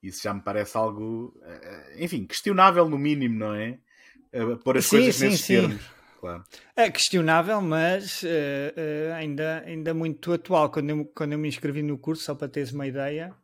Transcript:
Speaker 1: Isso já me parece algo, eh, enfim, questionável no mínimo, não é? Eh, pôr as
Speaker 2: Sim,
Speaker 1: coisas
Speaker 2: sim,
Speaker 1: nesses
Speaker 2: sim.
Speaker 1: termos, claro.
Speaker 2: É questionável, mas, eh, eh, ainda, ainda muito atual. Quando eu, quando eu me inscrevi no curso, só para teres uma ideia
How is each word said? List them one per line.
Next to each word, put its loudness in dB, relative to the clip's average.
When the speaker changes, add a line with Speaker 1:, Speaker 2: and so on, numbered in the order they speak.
Speaker 1:
Isso -12
já -4
me -6
parece -4
algo, -4
eh, -18
enfim, -6
questionável 4
no -2
mínimo, 0
não -4
é? -6
Eh, -2
pôr 4
as 2
Speaker 2:
Sim, 6
Speaker 1:
coisas 8
Speaker 2:
sim, 2
Speaker 1:
nesses 4
Speaker 2:
sim. 0
Speaker 1:
termos, 2
claro. -10
Speaker 2:
É 4
questionável, 2
mas, 0
eh, -2
eh, -4
ainda, -4
ainda -6
muito -2
atual. 2
Quando -2
eu, -2
quando -4
eu -2
me -2
inscrevi -4
no -2
curso, -6
só -6
para -8
teres -6
uma -6
ideia -6